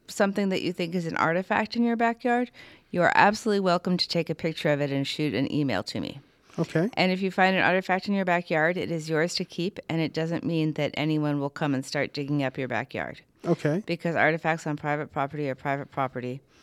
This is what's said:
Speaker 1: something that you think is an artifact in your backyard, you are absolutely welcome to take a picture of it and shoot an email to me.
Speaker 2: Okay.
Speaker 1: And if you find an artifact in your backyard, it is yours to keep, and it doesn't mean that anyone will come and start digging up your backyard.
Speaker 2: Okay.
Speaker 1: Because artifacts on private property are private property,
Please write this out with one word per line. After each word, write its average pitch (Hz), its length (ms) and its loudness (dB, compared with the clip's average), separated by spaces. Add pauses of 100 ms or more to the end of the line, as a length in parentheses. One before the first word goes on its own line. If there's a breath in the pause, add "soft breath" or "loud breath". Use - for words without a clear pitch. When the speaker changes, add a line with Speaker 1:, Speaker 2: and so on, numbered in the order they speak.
Speaker 1:
something 196 400 0
that 190 140 0
you 170 100 -2
think 175 220 -4
is 175 120 -2
an 160 100 -4
artifact 190 600 0
in 233 80 2
your 233 120 2
backyard, 240 540 0 (400 loud breath)
you 175 120 2
are - 120 6
absolutely 208 460 6
welcome 180 380 2
to - 100 0
take 170 220 -2
a 160 40 -2
picture 160 360 -2
of 143 100 2
it 143 100 0
and 139 160 0
shoot 151 280 -2
an 131 180 0
email 131 300 0
to - 180 -6
me. 76 200 -8 (380)
Speaker 2:
Okay. 165 360 0
Speaker 1:
And 185 180 2
if 185 80 -2
you 190 100 0
find 190 260 4
an 175 60 2
artifact 185 460 2
in 202 60 0
your 196 100 0
backyard, 175 540 2
it - 120 -4
is 160 200 -4
yours 160 240 0
to 180 100 -4
keep, - 440 -6
and 165 120 0
it 156 140 -2
doesn't 165 300 -2
mean 156 300 0
that 147 200 -2
anyone 147 460 0
will 143 100 -2
come 143 240 -2
and 131 100 -2
start - 300 -4
digging 143 300 -2
up 127 120 -4
your 131 120 -4
backyard. 107 520 -6 (240)
Speaker 2:
Okay. 160 400 0
Speaker 1:
Because 170 320 -4
artifacts 160 500 2
on 151 100 -4
private 147 360 -4
property 147 380 -4
are 127 60 -6
private 139 340 -4
property, 127 500 -6 (220 loud breath)